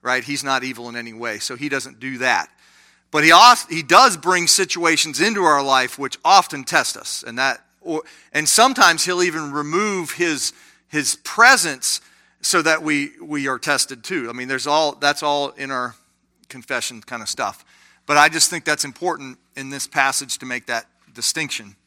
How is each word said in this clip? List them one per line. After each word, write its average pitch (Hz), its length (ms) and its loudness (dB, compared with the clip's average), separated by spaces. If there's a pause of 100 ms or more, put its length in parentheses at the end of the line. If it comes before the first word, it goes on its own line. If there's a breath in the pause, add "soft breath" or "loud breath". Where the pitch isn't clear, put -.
Right? 123 240 -4
He's 139 200 -8
not 131 200 -2
evil 120 240 -10
in 117 80 -12
any 117 160 -12
way, 113 280 -8
so 127 160 -8
he 147 120 -8
doesn't 131 320 -8
do 131 180 -10
that. 117 300 0 (640 soft breath)
But 151 140 0
he 165 80 8
also, 220 360 8
he 165 140 -6
does 190 340 6
bring 170 300 0
situations 160 720 0
into 202 220 0
our 147 200 4
life 131 360 0
which 135 260 -8
often 160 400 4
test 151 320 0
us, - 300 -12
and 117 120 -10
that, 131 240 -2 (200)
or, 160 200 -6 (300 soft breath)
and 151 160 -2
sometimes 220 560 4
he'll 180 180 0
even 156 300 -2
remove 170 600 -2
his, 165 400 -2 (360 soft breath)
his 151 280 -2
presence 196 840 2 (420 soft breath)
so 175 200 0
that 160 200 0
we, 147 280 -2 (100)
we 147 280 -6
are 131 100 -4
tested 131 460 -4
too. 135 260 -6
I - 20 -12
mean, 127 160 -10
there's 131 180 -6
all, 147 260 0
that's 147 300 -2
all 143 280 -2
in 139 200 -12
our 123 240 -8 (540)
confession 120 540 -8
kind 117 200 -12
of 101 60 -10
stuff. - 360 -8 (420 soft breath)
But 147 100 2
I 151 120 8
just 156 220 0
think 170 140 -8
that's 151 200 -2
important 139 540 -8 (180)
in 135 140 -12
this 139 160 -10
passage 135 520 -2
to 139 80 -14
make 123 200 -8
that 120 200 -6 (260)
distinction. 120 640 -6 (100)